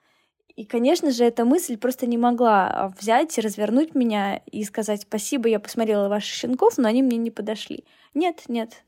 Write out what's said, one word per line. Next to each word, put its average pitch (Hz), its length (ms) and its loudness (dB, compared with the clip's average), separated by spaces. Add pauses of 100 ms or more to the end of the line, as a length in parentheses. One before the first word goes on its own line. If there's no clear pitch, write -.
(560)
И, 220 80 -12
конечно 269 480 0
же, 240 140 2
эта 233 180 2
мысль 254 340 2
просто 254 300 -4
не 240 100 0
могла, 233 500 4
а, - 200 -4 (120)
взять 247 380 0
и 226 40 0
развернуть 214 520 0
меня 208 560 0
и 214 140 -8
сказать: 208 380 -4
"Спасибо, 226 480 -2
я 208 100 2
посмотрела 208 480 0
ваших 208 260 -4
щенков, 254 440 0
но 240 100 2
они 247 160 2
мне 240 140 2
не 233 120 -2
подошли". 214 540 -8 (300)
Нет, 339 340 -2
нет, 226 400 -6